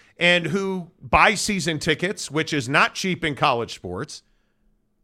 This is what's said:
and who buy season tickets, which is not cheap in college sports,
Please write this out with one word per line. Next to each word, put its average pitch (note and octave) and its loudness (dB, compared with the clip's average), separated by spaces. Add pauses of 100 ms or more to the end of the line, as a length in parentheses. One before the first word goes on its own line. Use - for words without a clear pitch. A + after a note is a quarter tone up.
(180)
and F3 4
who F#3+ -4 (100)
buy E3 4
season E3+ -2
tickets, E3+ -2
which D#3 -2
is C3 -2
not F3 2
cheap F3+ -4
in D3 -2
college A#2+ 0
sports, F#2+ -10 (800)